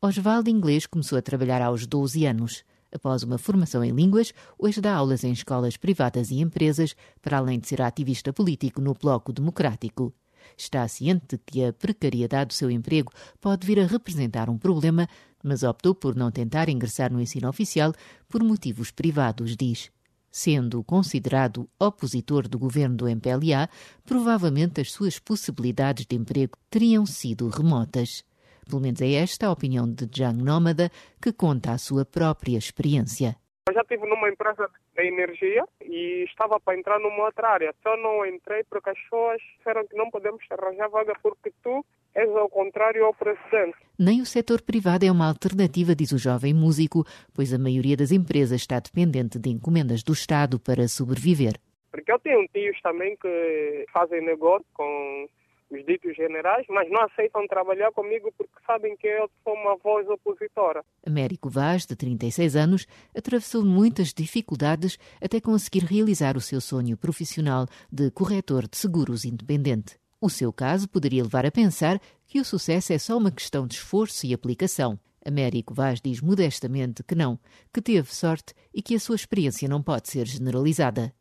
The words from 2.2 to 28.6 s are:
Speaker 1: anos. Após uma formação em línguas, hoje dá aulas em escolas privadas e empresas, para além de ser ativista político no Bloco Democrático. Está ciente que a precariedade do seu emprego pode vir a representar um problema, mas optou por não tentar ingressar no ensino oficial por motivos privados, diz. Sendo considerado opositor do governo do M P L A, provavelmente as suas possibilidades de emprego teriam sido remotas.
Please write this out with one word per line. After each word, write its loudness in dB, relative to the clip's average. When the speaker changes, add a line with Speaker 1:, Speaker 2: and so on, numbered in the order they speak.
Speaker 1:
anos. -2
Após -2
uma -2
formação 2
em 0
línguas, 4
hoje 0
dá 0
aulas 0
em 0
escolas -2
privadas 0
e -2
empresas, 0
para -2
além 0
de -8
ser -2
ativista -2
político 0
no 0
Bloco 0
Democrático. -2
Está -4
ciente -2
que -2
a 0
precariedade -2
do -10
seu -2
emprego -2
pode -2
vir 4
a 4
representar -2
um -2
problema, 2
mas -2
optou 2
por -4
não 0
tentar -2
ingressar -2
no 0
ensino -4
oficial 0
por -2
motivos -2
privados, -2
diz. -4
Sendo 0
considerado 0
opositor -2
do -6
governo 0
do -2
M 0
P -2
L 2
A, 0
provavelmente 2
as -4
suas -2
possibilidades -2
de -4
emprego -2
teriam 4
sido -4
remotas. 0